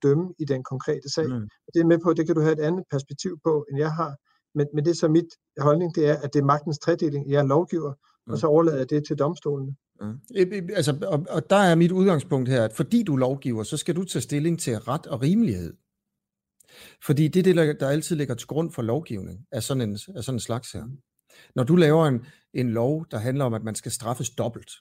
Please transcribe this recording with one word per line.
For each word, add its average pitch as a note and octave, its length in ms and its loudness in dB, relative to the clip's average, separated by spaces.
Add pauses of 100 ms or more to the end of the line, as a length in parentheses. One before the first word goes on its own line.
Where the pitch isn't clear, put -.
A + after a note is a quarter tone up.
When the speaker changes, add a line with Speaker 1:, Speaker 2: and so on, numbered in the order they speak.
Speaker 1:
dømme E3 360 2
i D#3+ 60 -4
den C3+ 180 -4
konkrete C#3 460 -6
sag. D#3 180 -2
Speaker 2:
Mm. C3 60 -4 (340)
Speaker 1:
Og - 60 -20
det E3+ 60 2
er E3 60 4
med E3 180 6
på, E3+ 100 4
det D#3 120 0
kan E3+ 100 0
du D#3+ 60 2
have D#3+ 120 4
et D3+ 60 -2
andet E3 320 -2
perspektiv C#3+ 520 -6
på, D3+ 260 0
end C#3 100 -6
jeg D#3 140 0
har. D#3 220 -4 (400)
Men, D3 180 0
men D3 120 -2
det E3+ 60 4
er E3 40 0
så E3+ 120 0
mit D#3+ 180 4 (320)
holdning, D#3 380 2
det D3+ 140 4
er, D3 80 4
at D3 160 -8
det D3 60 4
er C#3 40 2
magtens D3 360 0
tredeling. D3 520 -2
Jeg C#3+ 80 4
er D3 80 4
lovgiver, D#3 420 0
og C#3 60 -10 (320)
Speaker 2:
Mm. - 100 -6
Speaker 1:
så D#3+ 100 0
overlader D#3 300 6
jeg C3 120 -4
det D3 180 0
til D#3 120 -2
domstolene. C#3 560 -4 (260)
Speaker 2:
Mm. G#2 100 -8
E-, F3+ 440 -2
e-, F#3+ 200 -8
altså, C#3+ 220 0 (100)
og, D#3+ 220 -2
og - 200 -4
der F#3+ 60 6
er F#3+ 200 6
mit E3+ 160 4
udgangspunkt D#3 580 2
her, C3 140 2
at A2 100 -2
fordi A3+ 300 0
du E3+ 100 0
er C3 60 2
lovgiver, B2+ 440 -2
så D3+ 140 -6
skal D3+ 180 -4
du F#3 80 -2
tage F3 200 -4
stilling D#3 360 -2
til A2+ 200 -4
ret C3 280 -6
og A2 140 -6
rimelighed. C3+ 520 0 (1300)
Fordi D#3 220 2
det F3 120 2
er F3+ 40 2
det, F#3 120 6
der, D#3 180 2
der C#3 160 -4
altid D3+ 260 -2
ligger C#3 200 -4
til - 120 -14
grund D#3+ 240 -4
for C3+ 100 -8
lovgivning G#2+ 680 -6
af A#2 120 -4
sådan C3 260 -2
en, G2+ 40 -4 (220)
af C3 80 -10
sådan C3 120 -4
en A2+ 40 -4
slags A#2+ 320 -8
her. F2+ 140 -10
Speaker 1:
Mm. C3 120 -14 (580)
Speaker 2:
Når B2+ 80 0
du C#3 120 4
laver D#3+ 320 6
en, A#2+ 180 0 (280)
en B2+ 160 -2
lov, C3 420 -2
der - 60 -6
handler C3 280 -2
om, A#2+ 80 0
at A2 100 -6
man A2 120 -6
skal - 160 -10
straffes A#2+ 380 -6
dobbelt - 520 -8